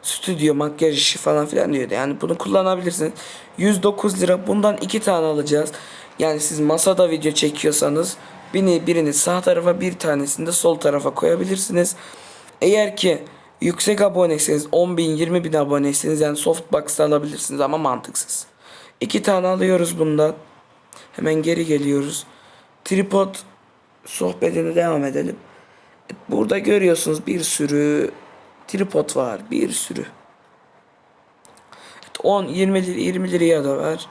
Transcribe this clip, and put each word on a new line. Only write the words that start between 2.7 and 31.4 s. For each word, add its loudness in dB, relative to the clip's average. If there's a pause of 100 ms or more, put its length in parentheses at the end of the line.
Yüz 2
dokuz 0
lira. 2
Bundan 2
iki -4
tane 2
alacağız. 0 (480)
Yani 0
siz -4
masada 4
video 0
çekiyorsanız 0 (360)
birini, 2
birini 2
sağ 0
tarafa, 2
bir -4
tanesini -2
de -4
sol 2
tarafa 0
koyabilirsiniz. 0 (680)
Eğer 4
ki 0 (380)
yüksek 0
aboneyseniz, 2
on 2
bin, 2
yirmi 0
bin -4
aboneyseniz, 0
yani 0
softbox -2
da 2
alabilirsiniz -2
ama 0
mantıksız. -4 (560)
İki -2
tane 2
alıyoruz 2
bundan. 2 (800)
Hemen -2
geri 0
geliyoruz. 0 (600)
Tripod 0 (680)
sohbetine -2
devam 0
edelim. -4 (960)
Burada 0
görüyorsunuz 2
bir -2
sürü 0 (560)
tripod -2
var. -2 (100)
Bir 0
sürü. -6 (2250)